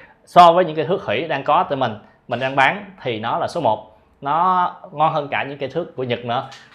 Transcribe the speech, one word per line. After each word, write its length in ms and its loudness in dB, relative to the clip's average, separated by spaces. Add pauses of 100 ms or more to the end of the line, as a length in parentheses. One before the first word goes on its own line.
(240)
so 260 8
với 140 4
những 100 -6
cái 100 -2
thước 200 -2
thủy 220 -2
đang 160 -4
có 200 2
từ 120 -4
mình, 200 -2 (320)
mình 120 -4
đang 160 -4
bán 300 2 (160)
thì 180 -4
nó 180 -4
là 100 -4
số 140 -6
một. 360 -2 (240)
Nó 500 0 (200)
ngon 220 0
hơn 140 -4
cả 160 -4
những 140 -10
cây 120 -6
thước 260 -6
của 80 -6
Nhật 220 -4
nữa. 240 -4 (260)